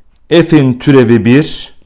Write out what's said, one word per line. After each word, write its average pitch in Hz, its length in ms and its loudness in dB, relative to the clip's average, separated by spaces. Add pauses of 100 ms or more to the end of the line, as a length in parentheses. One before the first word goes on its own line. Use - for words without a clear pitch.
(300)
f'in 147 500 0
türevi 120 460 2
bir 135 480 -2 (120)